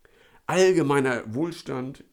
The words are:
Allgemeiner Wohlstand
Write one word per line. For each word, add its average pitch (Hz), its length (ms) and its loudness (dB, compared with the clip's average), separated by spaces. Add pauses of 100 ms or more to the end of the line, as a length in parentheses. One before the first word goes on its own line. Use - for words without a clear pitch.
(480)
Allgemeiner 143 880 2
Wohlstand 135 760 -8